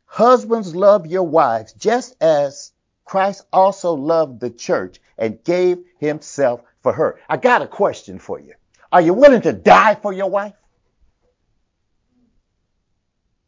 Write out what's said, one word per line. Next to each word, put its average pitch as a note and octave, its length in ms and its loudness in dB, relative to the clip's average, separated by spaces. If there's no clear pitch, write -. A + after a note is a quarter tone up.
"Husbands, G#3+ 720 -2
love G3 300 2
your F3+ 180 -4
wives, C#3 500 -2
just A#3 480 -4
as D3 500 -2
Christ F#3+ 480 -4
also F#3+ 400 0
loved D3 460 -2
the A#2+ 100 -8
church A#2 500 -6
and A2 260 -6
gave F3+ 400 0
himself C#3+ 640 -4
for A#2 120 -2
her." C3 260 -4
I D#3 80 -4
got A#3+ 240 2
a C3 60 -8
question A#2 520 -6
for E2 200 -12
you. C#2+ 140 -20
Are F3+ 100 4
you E3+ 120 2
willing C4 280 6
to D3+ 120 0
die G3 420 4
for G#3 180 -8
your F#3+ 160 -6
wife? G3+ 240 -6